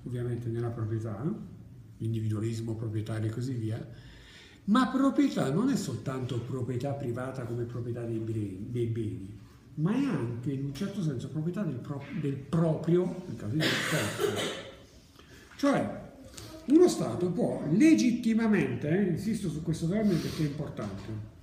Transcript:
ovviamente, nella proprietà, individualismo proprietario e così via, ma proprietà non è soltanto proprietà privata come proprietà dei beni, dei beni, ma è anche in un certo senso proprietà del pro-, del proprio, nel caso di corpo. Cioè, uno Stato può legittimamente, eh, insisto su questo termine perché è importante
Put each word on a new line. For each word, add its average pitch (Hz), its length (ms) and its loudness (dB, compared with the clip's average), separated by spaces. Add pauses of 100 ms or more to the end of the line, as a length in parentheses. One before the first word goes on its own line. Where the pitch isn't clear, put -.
ovviamente, 120 460 -4
nella 117 220 -2
proprietà, 110 520 -4 (760)
individualismo 113 760 -2
proprietario 110 540 -4
e 107 40 -6
così 127 200 -4
via, 107 340 -4 (800)
ma 247 240 6
proprietà 269 600 4
non 208 200 2
è 254 80 2
soltanto 123 640 -2
proprietà 127 500 -2
privata 127 540 -4
come 120 180 -4
proprietà 120 400 -6
dei 113 140 -2
beni, 107 520 -4
dei 120 180 -2
beni, 104 520 -4 (360)
ma 160 180 2
è 269 100 2
anche 127 480 -2
in 135 140 -4
un 143 80 -6
certo 196 280 -6
senso 139 280 -2
proprietà 175 340 -4
del 139 140 -4
pro-, 139 260 -8 (160)
del 139 160 -2
proprio, 165 920 2
nel 113 100 -8
caso 107 160 -6
di 156 60 2
corpo. - 1040 0 (920)
Cioè, 208 560 0 (540)
uno 330 240 10
Stato 165 420 0
può 151 400 0
legittimamente, 214 1160 6
eh, 180 220 4
insisto 185 380 -2
su 151 140 -6
questo 160 240 -2
termine 196 320 2
perché 139 240 -2
è 147 40 2
importante 110 960 -6